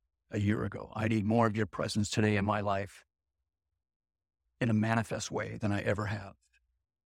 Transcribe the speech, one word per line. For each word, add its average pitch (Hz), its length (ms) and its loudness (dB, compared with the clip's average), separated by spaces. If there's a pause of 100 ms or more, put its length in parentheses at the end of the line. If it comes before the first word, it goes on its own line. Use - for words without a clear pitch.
(300)
a 110 80 -4
year 104 260 2
ago. - 300 -8
I 113 140 -2
need 110 160 2
more 113 220 4
of 104 100 0
your 110 100 0
presence 104 440 -2
today 107 260 4
in 101 80 2
my 104 160 0
life 98 440 -4 (1600)
in 120 100 2
a 110 40 4
manifest 110 560 0
way 107 300 -6
than 104 120 0
I 101 100 -2
ever 104 240 0
have. 101 280 -8 (720)